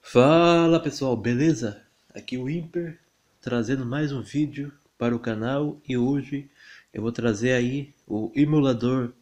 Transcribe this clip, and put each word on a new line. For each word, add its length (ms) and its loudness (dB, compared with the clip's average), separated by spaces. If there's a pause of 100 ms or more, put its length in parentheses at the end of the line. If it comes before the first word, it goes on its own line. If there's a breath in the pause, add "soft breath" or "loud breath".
Fala 760 6
pessoal, 360 -2
beleza? 680 -2 (320)
Aqui 200 -12
é 40 -6
o 100 -6
Imper, 500 -8 (420)
trazendo 440 -2
mais 260 -4
um 120 -6
vídeo 500 -6 (240)
para 180 0
o 40 -4
canal 680 -4
e 100 -2
hoje 520 -2 (420 loud breath)
eu 120 -8
vou 80 -2
trazer 400 0
aí 420 -2 (140)
o 260 -4
emulador 800 2 (100)